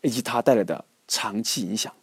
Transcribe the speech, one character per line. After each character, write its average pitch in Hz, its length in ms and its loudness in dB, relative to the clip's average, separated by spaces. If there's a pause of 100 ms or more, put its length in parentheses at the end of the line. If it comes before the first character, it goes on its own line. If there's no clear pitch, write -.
以 147 60 2
及 117 140 0
它 - 180 0
带 131 140 6
来 104 80 4
的 - 220 -4 (240)
长 107 340 -2
期 117 200 -2
影 95 140 -2
响。 - 160 -4 (100)